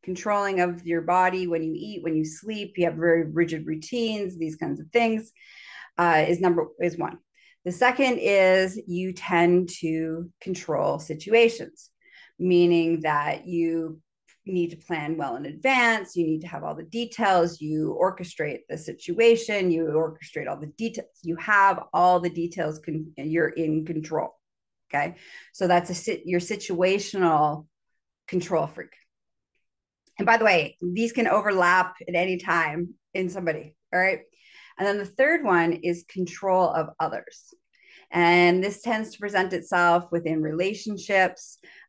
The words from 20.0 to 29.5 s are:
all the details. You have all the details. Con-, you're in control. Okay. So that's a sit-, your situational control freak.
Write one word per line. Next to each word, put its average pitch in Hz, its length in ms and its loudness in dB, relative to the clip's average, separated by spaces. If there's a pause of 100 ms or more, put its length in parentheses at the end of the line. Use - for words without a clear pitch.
all 143 100 -6
the 151 180 -14
details. 226 300 -8 (140)
You 170 160 -6
have 196 460 2 (100)
all 180 260 6
the 175 100 -2
details. 165 500 -6
Con-, 156 360 -8
you're 156 340 0
in 156 360 -2
control. 156 500 -6 (580)
Okay. 147 220 -2 (380)
So 185 140 -2
that's 175 220 4
a 175 60 -4
sit-, - 300 -6
your 175 140 0
situational 175 1300 0 (600)
control 170 400 -2
freak. - 240 -16 (1300)